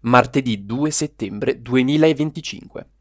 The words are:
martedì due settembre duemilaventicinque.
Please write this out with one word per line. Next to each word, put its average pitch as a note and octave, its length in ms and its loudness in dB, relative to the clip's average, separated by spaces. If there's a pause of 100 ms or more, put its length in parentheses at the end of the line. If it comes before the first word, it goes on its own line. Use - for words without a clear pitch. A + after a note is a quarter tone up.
martedì A#2 640 0
due C3+ 240 -2
settembre A#2 720 -4
duemilaventicinque. D3 1300 0 (100)